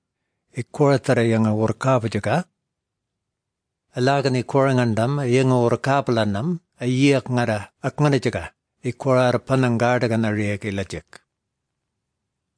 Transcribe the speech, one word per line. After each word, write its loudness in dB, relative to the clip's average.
Ikwaratara 0
yanga 2
urkapa 0
jaga. -2
Alagan 0
ikwarangandam, 0
yanga 2
urkapa 0
lanam, -2
ayiak 2
ngara, -2
ak -6
ngana 2
jaga. -6
Ikwarar 0
panangada 0
gana 0
riyak -4
ilajak. -8